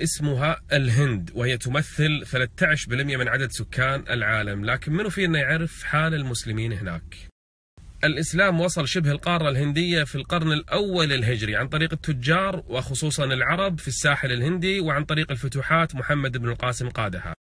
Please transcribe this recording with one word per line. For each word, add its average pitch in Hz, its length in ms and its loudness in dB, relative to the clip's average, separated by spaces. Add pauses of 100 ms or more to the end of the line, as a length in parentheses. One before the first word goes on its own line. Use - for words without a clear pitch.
اسمها 147 580 0 (120)
الهند، 123 600 2
وهي 120 240 0
تمثل 147 680 0
ثلاثة 127 420 2
عشر 156 220 0
بالمئة 135 280 0
من 123 100 0
عدد 123 240 0
سكان 131 580 -2
العالم، 107 560 0
لكن 123 260 -2
منو 196 180 0
فينا 170 300 2
يعرف 160 440 -2
حال 156 300 2
المسلمين 113 600 -2
هناك؟ 90 420 -6 (880)
الإسلام 165 580 2
وصل 170 260 0
شبه 156 240 2
القارة 160 380 0
الهندية 147 540 2
في 139 120 -6
القرن 160 360 0
الأول 170 600 0
الهجري 110 420 0
عن 117 120 0
طريق 156 260 0
التجار، 160 760 0
وخصوصًا 139 580 -2
العرب 151 540 0
في - 80 -8
الساحل 139 440 0
الهندي، 175 480 2
وعن 151 260 0
طريق 156 260 0
الفتوحات 139 640 0
محمد 135 420 0
بن 120 120 -2
القاسم 123 400 -4
قادها. 90 440 -4 (120)